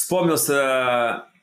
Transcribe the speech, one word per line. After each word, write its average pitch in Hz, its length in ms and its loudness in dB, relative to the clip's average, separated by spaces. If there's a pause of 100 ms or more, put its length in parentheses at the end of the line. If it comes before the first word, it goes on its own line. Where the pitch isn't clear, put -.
вспомнился 135 1200 0 (180)